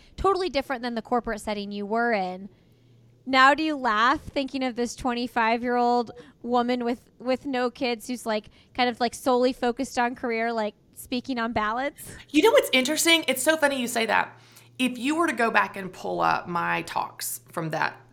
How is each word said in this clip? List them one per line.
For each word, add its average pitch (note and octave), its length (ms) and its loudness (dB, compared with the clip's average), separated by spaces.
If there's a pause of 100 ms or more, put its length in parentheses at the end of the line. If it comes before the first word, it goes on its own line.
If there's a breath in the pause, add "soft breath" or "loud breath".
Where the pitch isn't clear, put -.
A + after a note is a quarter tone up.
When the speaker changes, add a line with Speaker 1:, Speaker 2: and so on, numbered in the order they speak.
(180 soft breath)
Speaker 1:
totally F#4+ 320 2
different C4 320 -4
than A#3+ 140 -4
the A3+ 60 -4
corporate A3+ 380 -2
setting G3+ 320 -6
you G3+ 140 -6
were A#3 260 0
in. F#3+ 380 -2 (760 soft breath)
Now C4 280 8
do C#4+ 80 0
you D#4 140 0
laugh B3 460 2
thinking C4+ 420 -4
of B3 120 -2
this A#3+ 200 -4
twenty-five-year-old A#3+ 1160 0 (300 loud breath)
woman A#3+ 420 0
with, A#3 180 -4 (180)
with B3+ 260 -4
no B3+ 240 -2
kids A#3+ 380 -4
who's, B3+ 180 -8
like, G#3+ 200 -2 (280 soft breath)
kind B3 160 2
of, A3+ 100 -4
like, A#3 140 0
solely B3+ 400 2
focused A#3+ 460 -4
on A#3+ 160 0
career, A#3 360 -4
like, G#3+ 220 -4 (220)
speaking B3+ 420 -6
on A#3 160 -2
ballots? A#3 480 -2 (280 loud breath)
Speaker 2:
You D4 120 4
know A4+ 100 8
what's C#5 220 6
interesting? D#4 540 4
It's C4 160 0
so D#4+ 120 4
funny C#4+ 240 2
you A#3+ 80 -2
say A3+ 200 -2
that. F#3+ 280 0 (440 soft breath)
If B3 180 0
you C4+ 180 -2
were E4 120 2
to D#4 60 0
go A3+ 180 0
back G3+ 260 2
and F#3+ 160 -10
pull F3+ 280 -4
up E3 260 2
my E3+ 360 -2
talks - 580 -8 (100)
from D#3+ 180 -6
that D3+ 280 -2 (160)